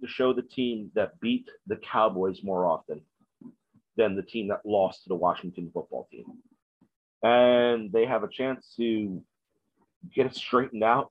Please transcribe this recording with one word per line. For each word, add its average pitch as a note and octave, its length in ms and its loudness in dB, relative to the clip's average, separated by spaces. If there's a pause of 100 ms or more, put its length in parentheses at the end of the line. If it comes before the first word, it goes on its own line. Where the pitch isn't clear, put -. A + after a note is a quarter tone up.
to B2 40 -12
show B2+ 260 2
the B2 100 -2
team A#2 520 -4
that G#2 240 -2
beat B2 320 -2 (160)
the G2+ 80 -2
Cowboys G2 720 -2
more F#2 200 -2
often D#2+ 360 -4 (960)
than G#2 180 4
the G2 80 -4
team G#2+ 260 -8
that G2+ 160 -2
lost G#2 380 0
to - 60 -20
the F#2 80 -2
Washington E2+ 580 -2
football C2 380 -8
team. A#1+ 140 -20 (1000)
And A#2+ 640 4
they A2+ 160 4
have A2+ 160 0
a G2+ 60 -6
chance C3 480 -6
to G#2+ 440 -2 (920)
get C3 120 2
it C3 100 -8
straightened B2 480 -2
out B2 260 2